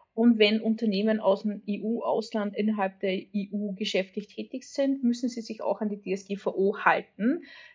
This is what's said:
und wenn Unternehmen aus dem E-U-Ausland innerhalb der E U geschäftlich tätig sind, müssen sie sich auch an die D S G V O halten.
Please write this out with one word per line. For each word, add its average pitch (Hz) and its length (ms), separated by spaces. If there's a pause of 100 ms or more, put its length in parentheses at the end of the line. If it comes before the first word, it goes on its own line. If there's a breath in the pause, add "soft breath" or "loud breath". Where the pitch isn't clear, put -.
(140 loud breath)
und 233 260
wenn 214 220
Unternehmen 220 580
aus 196 240
dem 202 220
E-U-Ausland 202 920
innerhalb 208 460
der 190 120
E 202 380
U 208 240
geschäftlich 202 520
tätig 233 420
sind, 277 340
müssen 240 260
sie 240 120
sich 220 200
auch - 200
an 214 80
die 202 120
D 185 120
S 190 120
G 196 120
V - 180
O 196 220
halten. 208 680 (300 loud breath)